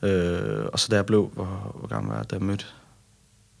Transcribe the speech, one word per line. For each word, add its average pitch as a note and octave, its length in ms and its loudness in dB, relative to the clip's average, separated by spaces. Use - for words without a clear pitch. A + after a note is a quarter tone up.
Øh, G2 720 2
og - 60 -2
så - 100 0
da A2 60 4
jeg G2 100 4
blev... G#2 280 6
Hvor, F#2+ 460 -6
hvor - 80 -10
gammel G#2 240 -4
var - 60 -2
jeg, - 140 -6
da - 40 -4
jeg F#2+ 80 -2
mødte? G2 220 -2